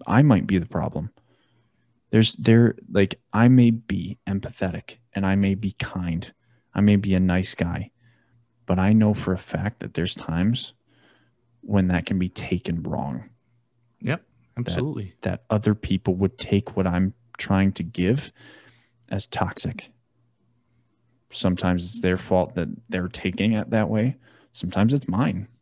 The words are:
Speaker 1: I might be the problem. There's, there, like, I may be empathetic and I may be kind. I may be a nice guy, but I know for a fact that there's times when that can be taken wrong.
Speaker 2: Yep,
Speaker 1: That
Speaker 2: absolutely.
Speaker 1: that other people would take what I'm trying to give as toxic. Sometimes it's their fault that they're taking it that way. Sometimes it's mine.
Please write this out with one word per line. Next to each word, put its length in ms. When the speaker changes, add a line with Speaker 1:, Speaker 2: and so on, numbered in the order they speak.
Speaker 1:
I 140
might 260
be 100
the 80
problem. 460
There's, 260
there, 400
like, 260
I 140
may 240
be 460
empathetic 720
and 120
I 100
may 200
be 240
kind. 520
I 80
may 140
be 180
a 60
nice 360
guy, 360
but 140
I 140
know 200
for 200
a 40
fact 420
that 140
there's 220
times 580
when 280
that 160
can 140
be 100
taken 540
wrong. 460
Speaker 2:
Yep, 220
Speaker 1:
That 120
Speaker 2:
absolutely. 540
Speaker 1:
that 280
other 260
people 400
would 220
take 380
what 120
I'm 260
trying 360
to 100
give 500
as 180
toxic. 640
Sometimes 560
it's 140
their 180
fault 380
that 120
they're 180
taking 460
it 160
that 200
way. 280
Sometimes 400
it's 140
mine. 400